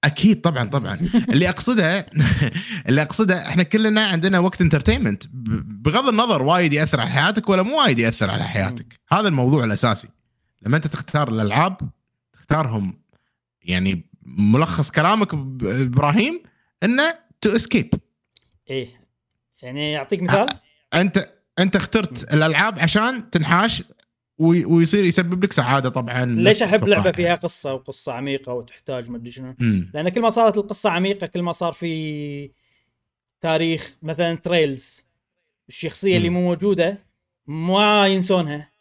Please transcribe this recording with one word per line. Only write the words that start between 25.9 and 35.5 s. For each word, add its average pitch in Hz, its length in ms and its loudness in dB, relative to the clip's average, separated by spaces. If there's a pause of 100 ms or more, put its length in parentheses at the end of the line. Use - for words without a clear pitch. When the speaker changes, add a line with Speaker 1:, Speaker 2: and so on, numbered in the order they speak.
Speaker 2:
ليش 120 240 2
Speaker 1:
نفس 214 140 4
Speaker 2:
أحب 196 220 2
لعبة 196 240 4
Speaker 1:
التوقع. 156 80 0
Speaker 2:
فيها 175 180 0
قصة 156 400 -8
وقصة 135 380 -12
عميقة 135 400 -6
وتحتاج 120 580 -10
ما 120 60 -10
أدري 117 160 -14
شنو؟ 131 260 -16
Speaker 1:
مم. 98 360 0
Speaker 2:
لأن 156 140 -2
كل 185 120 -2
ما 226 100 2
صارت 220 280 4
القصة 208 320 -2
عميقة، 196 360 -2
كل 180 160 -6
ما 170 100 -4
صار 170 200 -4
في 147 800 -8 (880)
تاريخ. 160 520 -2 (100)
مثلًا 165 320 -2
تريلز، 165 720 -2 (640)